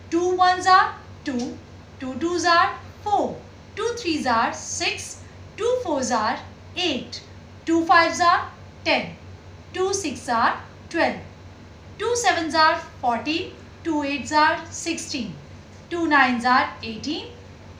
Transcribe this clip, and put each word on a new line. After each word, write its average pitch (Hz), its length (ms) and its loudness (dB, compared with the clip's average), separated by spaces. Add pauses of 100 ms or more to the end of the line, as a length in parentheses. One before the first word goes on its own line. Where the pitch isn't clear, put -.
(100)
Two 359 260 2
ones 359 300 4
are 381 280 6 (300)
two, 262 340 -4 (420)
two 262 140 -8
twos 339 300 -2
are 349 340 4 (240)
four, 415 340 0 (400)
two 453 220 -4
threes 302 280 -2
are 247 260 2
six, - 680 -8 (340)
two 480 260 0
fours 269 280 -2
are 240 280 0 (380)
eight, 302 460 -4 (440)
two 330 180 2
fives 330 360 4
are 359 300 4 (340)
ten, 269 300 0 (580)
two 381 220 0
six 285 340 -6
are 247 320 2 (300)
twelve, 254 260 0 (840)
two 466 180 -2
sevens 339 380 0
are 320 240 4 (220)
fourteen, 262 520 -2 (320)
two 302 180 -2
eights 277 300 -4
are 311 260 4 (120)
sixteen, 240 640 -8 (540)
two 339 200 -2
nines 247 360 4
are 254 240 4 (140)
eighteen, 294 460 -8 (520)